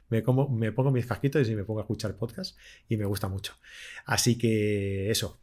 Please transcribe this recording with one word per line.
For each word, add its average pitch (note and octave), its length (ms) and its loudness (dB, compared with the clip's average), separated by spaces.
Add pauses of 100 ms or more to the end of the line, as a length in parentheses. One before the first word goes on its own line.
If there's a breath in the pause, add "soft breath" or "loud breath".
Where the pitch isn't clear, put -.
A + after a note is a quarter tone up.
me A2+ 140 2
como, C3 260 4
me A2 240 0
pongo C3 180 2
mis B2 160 2
casquitos C#3 420 2
y A2+ 60 0
me G2+ 100 -4
pongo G#2+ 160 -2
a - 20 -4
escuchar G#2 340 -4
podcast - 420 -8 (300 loud breath)
y A#2 80 2
me G#2+ 80 -2
gusta G2 240 -2
mucho. F#2+ 260 -6 (520 loud breath)
Así A#2 320 2
que G#2 720 2
eso, - 320 -2